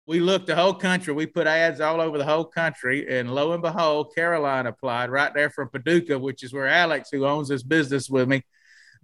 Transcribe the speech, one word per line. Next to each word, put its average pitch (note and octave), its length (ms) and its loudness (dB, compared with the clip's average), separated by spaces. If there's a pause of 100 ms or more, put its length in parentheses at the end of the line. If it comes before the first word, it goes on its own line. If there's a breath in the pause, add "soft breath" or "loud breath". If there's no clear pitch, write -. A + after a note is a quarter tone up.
We D#3+ 140 0
looked F#3 260 2
the D#3+ 100 -2
whole F#3 200 4
country. F#3 380 -2
We D#3 120 -2
put D#3 220 0
ads D#3+ 340 2
all D#3+ 180 0
over D#3+ 200 0
the C#3 60 -2
whole D#3 200 0
country. D3 640 -2
And B2 240 -2
lo C#3+ 200 0
and E3+ 80 -4
behold, D#3+ 540 0
Caroline D3 520 0
applied A#2+ 420 -4
right C#3 240 0
there D3 160 0
from C3+ 200 -8
Paducah, D3+ 500 0
which C3 240 -8
is B2+ 100 -14
where C3+ 140 -2
Alex, D#3+ 440 2
who C3+ 140 0
owns C#3+ 240 0
this C3+ 140 -2
business C#3 440 0
with C3 220 2
me, C3+ 140 0 (600 soft breath)